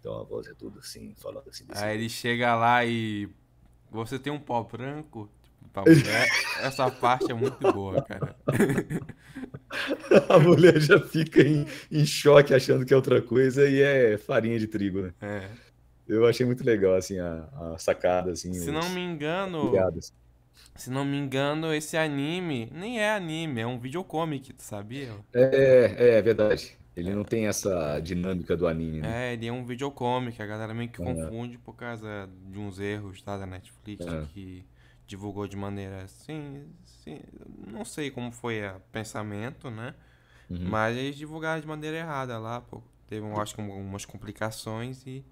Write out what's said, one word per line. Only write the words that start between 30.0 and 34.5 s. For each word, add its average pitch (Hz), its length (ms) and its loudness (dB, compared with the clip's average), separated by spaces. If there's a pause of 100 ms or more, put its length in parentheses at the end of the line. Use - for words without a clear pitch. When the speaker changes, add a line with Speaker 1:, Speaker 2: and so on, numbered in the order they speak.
Speaker 2:
a 107 60 -8
galera 107 260 -8
meio 117 160 -6
que 117 140 -12
Speaker 1:
É. - 20 -6
Speaker 2:
confunde 87 540 -6
por 113 160 -20
causa 107 540 -12 (220)
de 95 80 -12
uns 101 200 -10
erros, 101 420 -8
tá, 101 160 -10
da 98 100 -10
Netflix, 92 600 -14
Speaker 1:
É. 80 260 -6
Speaker 2:
que 92 320 -16 (420)